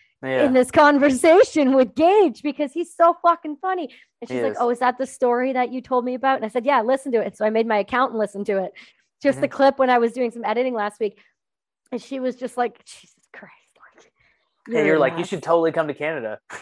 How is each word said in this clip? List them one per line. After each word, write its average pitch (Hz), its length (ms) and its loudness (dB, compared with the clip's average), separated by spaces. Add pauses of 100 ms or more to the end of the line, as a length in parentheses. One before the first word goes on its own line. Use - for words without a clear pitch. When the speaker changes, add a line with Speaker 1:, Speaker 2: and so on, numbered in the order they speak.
(260)
Speaker 1:
Yeah. 262 200 2
Speaker 2:
in 254 80 0
this 254 180 2
conversation 294 1000 4
with 262 220 2
Gage 349 480 2
because 294 280 -4
he's 330 240 -8
so 339 260 4
fucking 320 360 0
funny. 370 320 -6 (320)
And - 80 -18
Speaker 1:
He 254 60 -8
Speaker 2:
she's 240 80 -2
like, 214 100 -2
Speaker 1:
is. - 40 -10
Speaker 2:
"Oh, 240 120 0
is 240 100 -4
that 247 180 -2
the 262 80 -6
story 247 460 -2
that 247 220 -4
you 254 80 -8
told 247 240 -4
me 254 80 -6
about?" 262 240 -2
And 220 80 -6
I - 20 -8
said, 233 180 -6
"Yeah, 269 160 2
listen 269 300 -2
to 233 80 2
it." 202 160 -4
So - 100 -6
I 214 40 2
made 226 180 0
my 214 120 0
accountant 233 400 -2
listen 202 260 -6
to 190 180 -2
it. 175 80 -10 (500)
Just 269 200 0
the 285 80 0
Speaker 1:
Mm-hmm. - 80 -12
Speaker 2:
clip 269 220 2
when 254 100 2
I 247 80 4
was 233 160 0
doing 247 180 -4
some 233 140 -12
editing 247 300 -2
last 208 260 -6
week. 202 180 -6 (720)
And 247 100 -8
she 269 200 -10
was 254 160 -6
just - 180 -12
like, 240 300 -10
"Jesus - 320 -20 (160)
Christ." - 180 -20 (260)
Like, - 360 -20 (640)
Speaker 1:
And 208 100 2
you're 156 100 4
like, 135 140 2
"You 165 80 -8
Speaker 2:
nuts." 175 100 -6
Speaker 1:
should 180 140 -8
totally 165 300 0
come 160 160 -4
to 139 40 -8
Canada. 139 460 -8 (220)